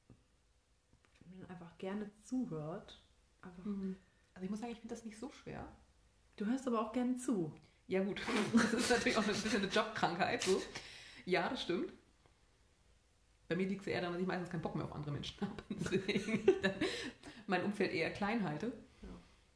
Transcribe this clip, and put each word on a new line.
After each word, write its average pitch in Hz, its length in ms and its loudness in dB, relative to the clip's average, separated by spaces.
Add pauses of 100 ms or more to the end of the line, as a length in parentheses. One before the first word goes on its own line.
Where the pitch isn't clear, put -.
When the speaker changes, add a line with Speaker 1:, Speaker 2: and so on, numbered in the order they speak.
(1400)
Speaker 1:
der 175 100 -12
einfach 170 280 -14
gerne 202 320 -4 (120)
zuhört. 175 800 -4 (400)
Einfach 180 220 -14
Speaker 2:
Mhm. 196 320 -2 (380)
Also 185 100 -8
ich 190 60 -4
muss 214 100 -2
sagen, 240 120 -4
ich 220 60 -8
finde 226 160 -10
das 220 100 -10
nicht 214 140 -10
so 254 120 -8
schwer. - 360 -10 (720)
Speaker 1:
Du 202 60 0
hörst 262 200 2
aber 233 140 4
auch 220 120 -2
gerne 247 260 2
zu. 175 340 0 (340)
Speaker 2:
Ja, 185 160 2
gut. 196 200 0 (160)
<laughs> 202 160 2
Das 226 180 8
ist 247 160 2
natürlich 240 300 4
auch 214 40 6
ein 202 60 2
bisschen 214 340 2
eine 196 80 2
Jobkrankheit, 190 720 2
so. 190 200 4 (640)
Ja, 180 240 4
das 254 100 -2
stimmt. 208 320 0 (1500)
Bei 165 100 0
mir 190 100 2
liegt's 196 200 -2
eher - 140 0
daran, 175 140 0
dass 175 80 0
ich 185 40 2
meistens 180 220 0
keinen 170 140 -2
Bock - 120 -2
mehr - 120 0
auf - 80 -10
andere 147 180 -4
Menschen - 300 -6
habe. 196 200 -4
<laughs> - 60 -18
Deswegen - 400 0 (400)
ich - 140 6
dann 190 100 4 (760)
mein 180 180 2
Umfeld - 280 2
eher 160 180 0
klein 208 320 0
halte. 165 300 -2 (300)
Speaker 1:
Ja. 190 60 -12 (480)